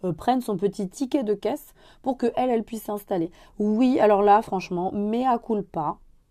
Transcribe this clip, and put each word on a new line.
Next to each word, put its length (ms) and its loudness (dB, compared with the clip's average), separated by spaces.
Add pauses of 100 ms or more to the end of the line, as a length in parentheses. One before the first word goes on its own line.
euh, 100 -2
prenne 280 0
son 160 -4
petit 320 -2
ticket 360 -2
de 100 0
caisse 400 -6 (260)
pour 160 -4
que 200 -2
elle, 120 0
elle 160 0
puisse 200 -12
s'installer. 460 -4 (280)
Oui, 420 2
alors 220 4
là, 180 6
franchement, 520 -4
mea 460 0
culpa, 600 -4 (320)